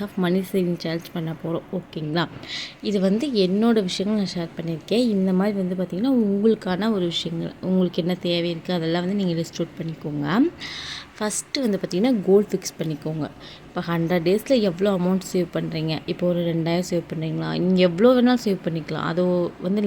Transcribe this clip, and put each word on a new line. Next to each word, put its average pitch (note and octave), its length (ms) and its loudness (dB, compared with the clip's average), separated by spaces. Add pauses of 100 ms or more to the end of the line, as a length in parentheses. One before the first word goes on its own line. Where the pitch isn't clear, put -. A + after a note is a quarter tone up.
of G3 60 -18 (120)
money F#3 180 2 (100)
saving F3 320 0
challenge E3 320 -6
பண்ண D#3+ 160 -4 (100)
போறோம். E3 220 -4 (140)
ஓகேங்களா? D#3 460 -4 (640)
இது G3+ 80 0 (100)
வந்து A3 200 2 (200)
என்னோட A3 300 4 (120)
விஷயங்கள் G#3 320 -2
நான் F#3 140 -4
ஷேர் E3+ 240 -6
பண்ணியிருக்கேன். E3 460 -2 (100)
இந்த F#3+ 260 2
மாதிரி G#3 220 0
வந்து F3+ 160 -4
பார்த்திங்கன்னா, F#3 340 0 (140)
உங்களுக்கான G3+ 720 2
ஒரு F3 140 0
விஷயங்கள், E3 420 -4 (140)
உங்களுக்கு F3+ 360 2
என்ன F3+ 100 0 (120)
தேவை E3+ 260 0
இருக்குது, E3 260 -4
அதெல்லாம் E3 280 0
வந்து G3+ 160 0
நீங்க F3 180 0
லிஸ்ட் - 200 -6
அவுட் E3 200 -8
பண்ணிக்கோங்க. D#3 460 -6 (880)
ஃபஸ்ட்டு - 460 -4
வந்து G#3 180 2
பார்த்திங்கன்னா, F#3+ 300 2 (140)
கோல் G3+ 240 6
ஃபிக்ஸ் - 300 -6
பண்ணிக்கோங்க. D#3 460 -4 (420)
இப்போ - 200 -6
ஹண்ட்ரட் E3+ 400 2
டேஸில் G#3+ 420 4
எவ்வளோ F3+ 280 0
அமௌண்ட் F3+ 340 2
சேவ் F3 240 0
பண்ணுறீங்க? D#3+ 380 -2 (180)
இப்போ - 200 -6
ஒரு F3 100 0 (100)
ரெண்டாயிரம் E3 400 0
சேவ் F3 200 0
பண்ணுறீங்களா? D#3+ 380 -4 (160)
நீங்க F#3 240 4
எவ்வளோ F#3 280 6
வேணாலும் B3 280 4
சேவ் G3 200 0
பண்ணிக்கலாம். D#3+ 460 -4
அது E3+ 120 2 (440)
வந்து G3+ 200 0